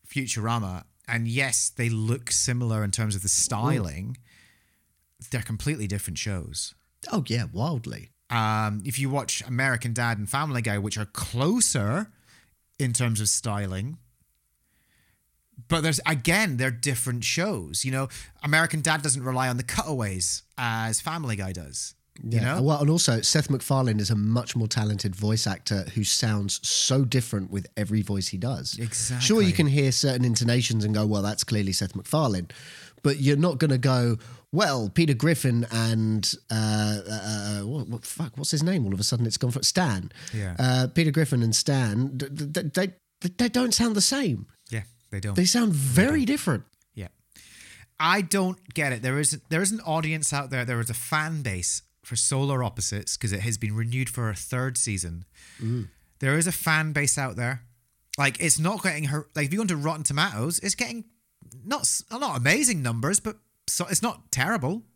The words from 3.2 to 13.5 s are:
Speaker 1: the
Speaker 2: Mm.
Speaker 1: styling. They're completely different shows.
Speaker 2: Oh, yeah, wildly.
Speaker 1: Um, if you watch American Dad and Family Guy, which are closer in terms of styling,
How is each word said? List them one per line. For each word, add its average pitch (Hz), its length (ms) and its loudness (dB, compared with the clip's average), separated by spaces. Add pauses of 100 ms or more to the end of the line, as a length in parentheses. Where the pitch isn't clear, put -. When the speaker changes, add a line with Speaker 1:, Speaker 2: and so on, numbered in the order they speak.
Speaker 1:
the 101 40 -2
Speaker 2:
Mm. - 180 2
Speaker 1:
styling. 107 720 -2 (1120)
They're 120 100 -2
completely 110 460 -4
different 95 300 -6
shows. 80 560 -6 (380)
Speaker 2:
Oh, 156 160 0
yeah, 120 240 0
wildly. 113 600 -6 (180)
Speaker 1:
Um, 110 560 0
if 131 140 -4
you 139 100 -2
watch 135 360 -4
American 123 480 0
Dad 117 240 0
and 104 120 -6
Family 139 320 -2
Guy, 107 160 0
which 101 200 -4
are 107 100 -4
closer 147 1000 0 (720)
in 127 140 0
terms 117 260 0
of 107 80 -2
styling, 101 680 -2 (1700)